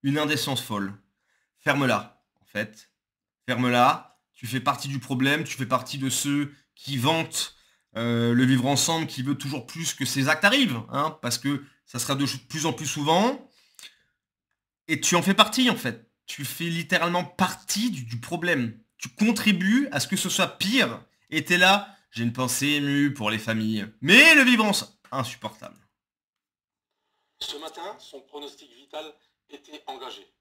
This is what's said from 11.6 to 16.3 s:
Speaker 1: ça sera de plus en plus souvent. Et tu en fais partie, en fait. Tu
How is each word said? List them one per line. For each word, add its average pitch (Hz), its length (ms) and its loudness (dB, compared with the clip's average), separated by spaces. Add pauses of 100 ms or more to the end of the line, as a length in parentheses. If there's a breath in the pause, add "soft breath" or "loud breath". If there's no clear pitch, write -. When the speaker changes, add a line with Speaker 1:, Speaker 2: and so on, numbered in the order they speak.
Speaker 1:
ça - 140 -8
sera 139 160 -2
de 139 100 0 (220)
plus 160 180 -4
en 156 60 0
plus 160 140 -6
souvent. 175 600 2 (1400 loud breath)
Et 156 120 0
tu - 140 2
en 170 80 4
fais 190 120 4
partie, 220 360 4
en 190 60 2
fait. - 340 -6 (160)
Tu - 180 -10